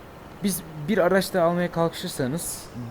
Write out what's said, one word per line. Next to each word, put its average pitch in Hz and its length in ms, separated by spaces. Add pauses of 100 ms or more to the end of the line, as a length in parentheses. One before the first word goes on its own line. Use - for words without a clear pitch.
(420)
Biz 185 200 (260)
bir 208 100
araç 180 360
da 180 80
almaya 175 300
kalkışırsanız 165 960 (240)